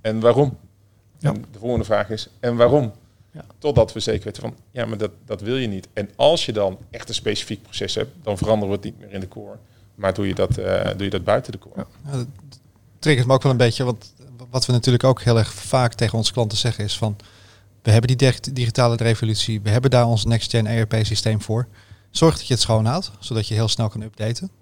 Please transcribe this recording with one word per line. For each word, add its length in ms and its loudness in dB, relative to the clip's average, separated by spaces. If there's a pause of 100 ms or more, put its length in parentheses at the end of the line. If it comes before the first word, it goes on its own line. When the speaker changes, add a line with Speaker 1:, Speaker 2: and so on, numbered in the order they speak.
Speaker 1:
en 200 -4
waarom? 380 4 (600)
Speaker 2:
Ja. 140 -2
Speaker 1:
En 200 -8
de 60 -18
volgende 260 -2
vraag 260 0
is, 180 -8 (120)
en 160 -2
waarom? 360 4 (380)
Speaker 2:
Ja. 140 -20 (140)
Speaker 1:
Totdat 340 2
we 80 -8
zeker 240 -2
weten 180 -12
van, 120 -8 (160)
ja, 160 -4
maar 120 -8
dat, 120 -4 (160)
dat 140 -8
wil 160 -4
je 100 -2
niet. 260 -8
En 240 -6
als 300 4
je 60 -6
dan 260 0 (120)
echt 180 -14
een 60 -10
specifiek 480 -6
proces 320 -8
hebt, 160 -4 (120)
dan 160 -4
veranderen 300 0
we 60 -2
het 100 -6
niet 160 -10
meer 120 -20
in 80 -10
de 80 -12
core. 280 -18 (380)
Maar 200 -2
doe 140 -2
je 60 -2
dat, 240 0
eh, 260 -2 (120)
doe 80 -6
je 60 -4
dat 140 -4
buiten 280 0
de 60 -14
core. 180 -20
Speaker 2:
Ja. 100 -10 (240)
Speaker 3:
Ja, 60 -8
dat 100 -6 (720)
triggert 280 2
me 60 4
ook 100 4
wel 100 4
een 60 2
beetje, 260 4
want 300 -6 (360)
wat 160 -2
we 60 0
natuurlijk 320 2
ook 180 4
heel 160 4
erg 160 0
vaak 400 0
tegen 240 0
onze 140 -2
klanten 260 -2
zeggen 260 -2
is 140 -4
van, 180 -2 (640)
we 80 2
hebben 180 6
die 80 2
dig-, 240 2
digitale 560 0
revolutie, 640 0
we 100 -2
hebben 200 4
daar 160 4
ons 180 0
next-gen 420 0
E 140 0
R 60 0
P-systeem 560 -2
voor. 240 -2 (440)
Zorg 260 2
dat 100 -12
je 60 0
het 100 2
schoon 220 2
houdt, 340 -2
zodat 300 -6
je 60 -4
heel 140 0
snel 200 -2
kan 140 -8
updaten. 480 -8 (120)